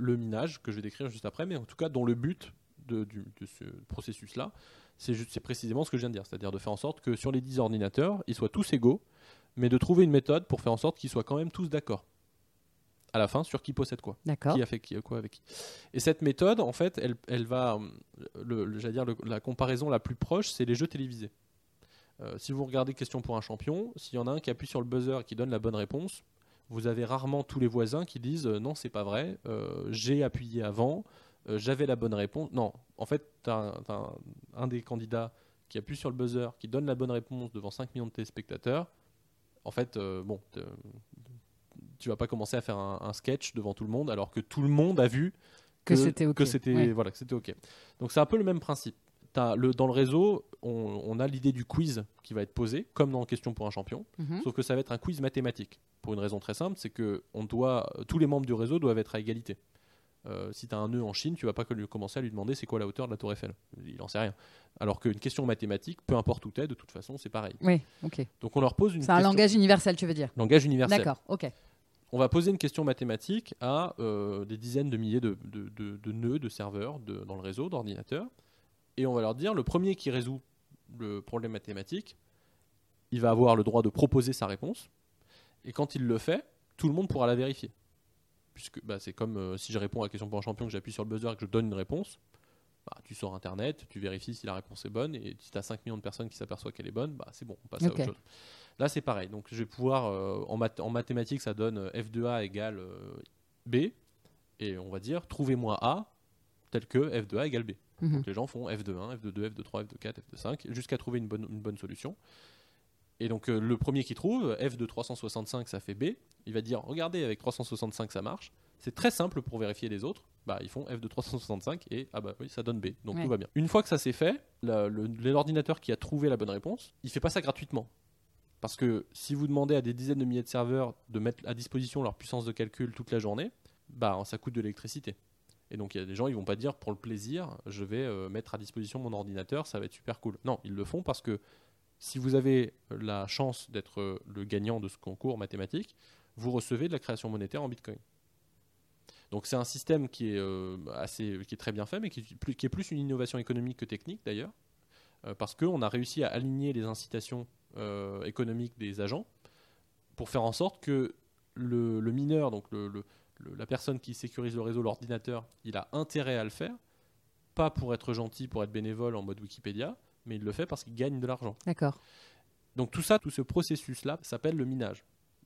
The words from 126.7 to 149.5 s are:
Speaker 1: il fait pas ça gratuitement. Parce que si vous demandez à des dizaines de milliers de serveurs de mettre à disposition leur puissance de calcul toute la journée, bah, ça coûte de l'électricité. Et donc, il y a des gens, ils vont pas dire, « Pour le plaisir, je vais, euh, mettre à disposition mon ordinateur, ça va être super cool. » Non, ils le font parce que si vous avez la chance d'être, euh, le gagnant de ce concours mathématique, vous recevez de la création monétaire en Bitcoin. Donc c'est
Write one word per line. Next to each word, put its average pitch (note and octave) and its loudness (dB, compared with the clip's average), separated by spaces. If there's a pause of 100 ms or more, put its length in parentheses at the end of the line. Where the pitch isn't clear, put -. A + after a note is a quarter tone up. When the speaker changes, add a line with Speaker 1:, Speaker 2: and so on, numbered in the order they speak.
Speaker 1:
il B2+ -8
fait - -4
pas E3 2
ça D#3+ 2
gratuitement. C#3 -2 (720)
Parce A2+ -4
que A#2 2
si - -6
vous D3 0
demandez C#3+ 4
à C3+ 4
des A#2+ 0
dizaines C3+ 0
de C3 2
milliers B2 2
de A#2+ -14
serveurs B2 0 (160)
de A2 -2
mettre A2+ -2
à A#2+ -4
disposition B2 -4
leur G#2 0
puissance A#2+ -6
de A#2 -2
calcul A2+ -4
toute - -12
la A#2 2
journée, A2 -2 (400)
bah, G#2+ 0
ça A2 -8
coûte B2 -8
de A#2 0
l'électricité. G#2+ -8 (540)
Et - -10
donc, G2+ -6
il G2+ -6
y - -2
a F#2 -6
des F#2+ -8
gens, A#2 0
ils C#3 -2
vont G2+ -4
pas G2+ 0
dire, « C3+ -2
Pour - -8
le G2+ -6
plaisir, A#2 -8
je G2+ -8
vais, A2+ -2
euh, F#2+ -6
mettre G#2+ -8
à A2+ -4
disposition A2 -8
mon A#2+ -6
ordinateur, G2+ -4
ça - -6
va G2+ -4
être G2 -8
super - -8
cool. » G#2 -4
Non, B2 -2
ils G2 -8
le G2 -4
font F3+ -4
parce - -2
que G#2+ -4 (640)
si - -8
vous C3 2
avez C3 4 (180)
la G#2 -4
chance C3 -4
d'être, G2+ -8
euh, F#2+ -4
le G2+ -8
gagnant G#2 -2
de G2 -4
ce - -14
concours A2+ -4
mathématique, G2+ -6 (420)
vous A#2 -4
recevez A#2+ 0
de F3 -6
la C3+ -2
création A#2 -6
monétaire G#2+ -4
en C3+ -4
Bitcoin. A2 -12 (1300)
Donc G#2 -6
c'est C3 -2